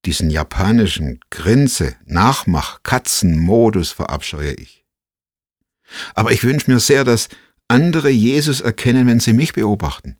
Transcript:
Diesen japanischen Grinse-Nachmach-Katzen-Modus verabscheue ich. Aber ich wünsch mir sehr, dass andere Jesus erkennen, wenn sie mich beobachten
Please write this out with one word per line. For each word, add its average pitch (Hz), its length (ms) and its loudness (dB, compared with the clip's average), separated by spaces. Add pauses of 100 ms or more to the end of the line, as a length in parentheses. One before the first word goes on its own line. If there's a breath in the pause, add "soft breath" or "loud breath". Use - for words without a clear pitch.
Diesen 80 260 -2
japanischen 82 880 -2 (100)
Grinse-Nachmach-Katzen-Modus 95 2500 0
verabscheue 73 600 -8
ich. - 340 -20 (1300 loud breath)
Aber 110 160 0
ich 110 120 0
wünsch 135 240 0
mir 127 120 4
sehr, 139 240 2
dass 120 260 0 (380 loud breath)
andere 147 420 2
Jesus 135 520 0
erkennen, 123 460 2
wenn 117 120 4
sie 113 140 2
mich 135 200 0
beobachten 101 680 -4